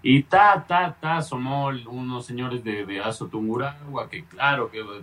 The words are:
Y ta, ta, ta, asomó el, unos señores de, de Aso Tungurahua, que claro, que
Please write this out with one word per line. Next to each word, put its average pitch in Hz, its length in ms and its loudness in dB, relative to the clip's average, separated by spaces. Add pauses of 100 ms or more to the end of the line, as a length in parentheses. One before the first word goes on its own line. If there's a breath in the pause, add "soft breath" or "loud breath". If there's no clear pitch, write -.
Y 135 220 6
ta, 196 440 6
ta, 175 340 2
ta, 160 160 0
asomó 139 540 -2
el, 123 180 -8
unos 127 360 -8
señores 123 380 -6
de, 104 240 -4
de 98 140 -6
Aso 110 260 -6
Tungurahua, 127 840 -4
que 87 160 -14
claro, 127 460 -2
que 110 100 -10 (220)